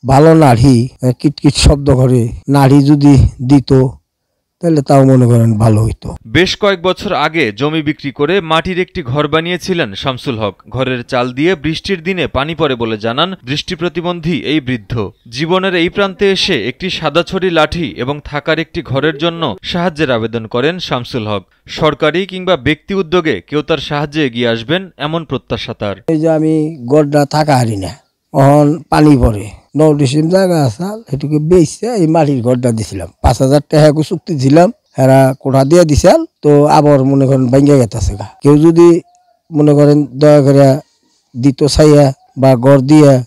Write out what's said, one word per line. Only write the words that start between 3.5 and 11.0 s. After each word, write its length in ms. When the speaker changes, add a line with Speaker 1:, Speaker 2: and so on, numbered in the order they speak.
Speaker 1:
তাহলে 260
তাও 120
মনে 200
করেন 200
ভালো 220
হইতো। 240
Speaker 2:
বেশ 160
কয়েক 200
বছর 300
আগে 180
জমি 300
বিক্রি 220
করে 300
মাটির 380
একটি 220
ঘর 160
বানিয়েছিলেন 680
শামসুল 440
হক। 160
ঘরের 320